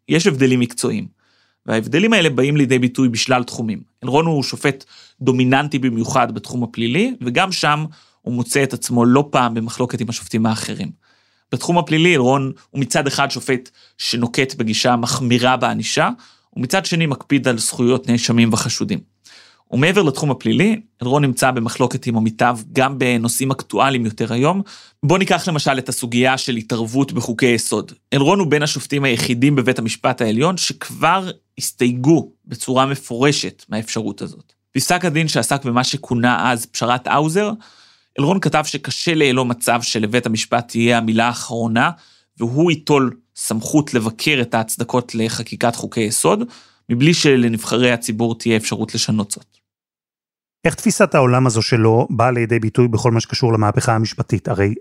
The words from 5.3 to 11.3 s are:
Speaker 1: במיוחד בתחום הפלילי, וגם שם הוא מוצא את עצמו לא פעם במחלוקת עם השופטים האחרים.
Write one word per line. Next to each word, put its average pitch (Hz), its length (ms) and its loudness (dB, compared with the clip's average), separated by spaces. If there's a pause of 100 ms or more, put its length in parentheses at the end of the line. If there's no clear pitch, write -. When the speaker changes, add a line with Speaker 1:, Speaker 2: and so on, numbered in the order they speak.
Speaker 1:
במיוחד 117 560 0
בתחום 120 280 -6
הפלילי, 127 580 -2
וגם 156 300 0
שם 147 340 0 (360)
הוא 123 120 -6
מוצא 120 300 0
את 131 100 -2
עצמו 120 320 0
לא 139 260 4
פעם 123 220 0
במחלוקת 117 480 -4
עם 113 80 -4
השופטים 113 360 -4
האחרים. 107 600 -6 (460)